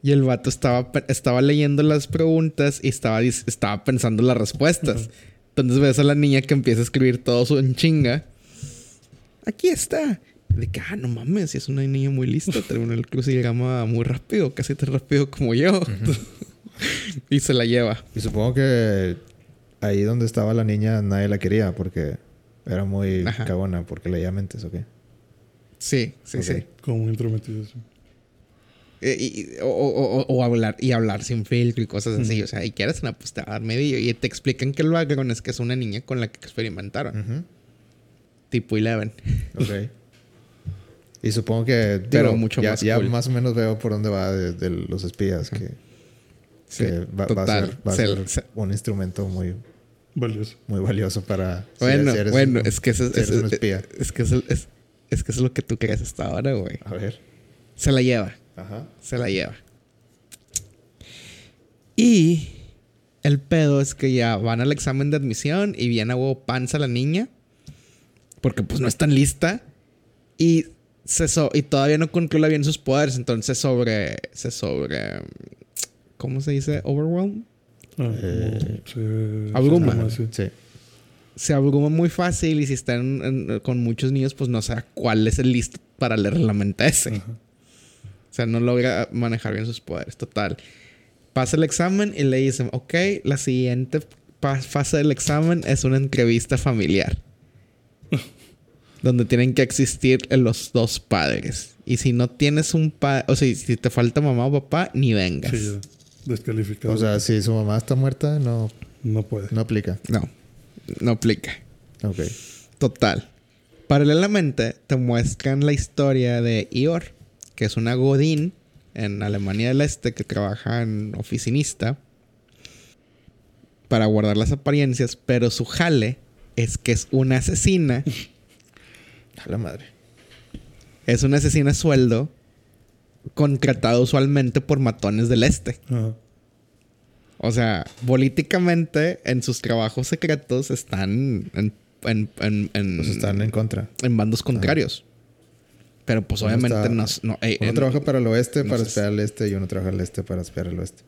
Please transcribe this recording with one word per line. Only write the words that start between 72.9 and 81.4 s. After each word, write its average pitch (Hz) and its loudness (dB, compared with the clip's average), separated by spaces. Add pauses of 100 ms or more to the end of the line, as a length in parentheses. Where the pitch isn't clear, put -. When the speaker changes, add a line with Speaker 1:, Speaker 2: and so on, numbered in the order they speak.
Speaker 1:
Entonces 120 -2
sobre, 113 0 (160)
se - -8
sobre, 64 -4 (960)
¿cómo 131 -6
se 143 -4
dice? 143 -2
Overwhelm. 175 -2 (520)
Speaker 2:
Ah, 120 -2 (100)
Speaker 3:
Eh, 110 -2
Speaker 2:
se, 110 -4
Speaker 1:
Abruma. 151 4
Speaker 2:
se 123 2
abruma, 113 0
sí. 113 -4
Speaker 3:
Sí. 104 -4 (920)
Speaker 1:
Se - -2